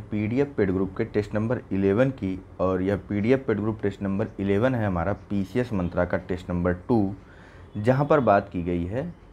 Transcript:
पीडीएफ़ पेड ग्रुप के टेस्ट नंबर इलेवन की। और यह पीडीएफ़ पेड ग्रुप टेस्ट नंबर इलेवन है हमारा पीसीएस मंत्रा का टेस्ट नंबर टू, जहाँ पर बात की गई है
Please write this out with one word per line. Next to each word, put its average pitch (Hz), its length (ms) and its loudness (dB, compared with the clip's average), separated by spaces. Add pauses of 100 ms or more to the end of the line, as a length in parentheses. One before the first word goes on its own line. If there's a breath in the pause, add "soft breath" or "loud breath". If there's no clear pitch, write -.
(100)
पीडीएफ़ 113 380 0
पेड 104 240 0
ग्रुप 92 260 0
के 117 80 -2
टेस्ट 104 280 -2
नंबर 113 260 -2 (120)
इलेवन 98 400 4
की। 95 260 -4 (220)
और 92 220 2
यह 98 140 2 (120)
पीडीएफ़ 113 380 2
पेड 107 140 0
ग्रुप 107 220 -2
टेस्ट 101 200 -2
नंबर 98 260 -2 (120)
इलेवन 101 340 2
है 110 120 0
हमारा 90 260 0 (180)
पीसीएस 107 420 -2
मंत्रा 87 320 0
का 92 140 -2
टेस्ट 90 320 -6
नंबर 90 240 2 (140)
टू, 101 260 2 (640 loud breath)
जहाँ 127 280 2
पर 147 160 4
बात 104 260 4
की 90 160 -4
गई 87 220 0
है 131 240 -6 (220 loud breath)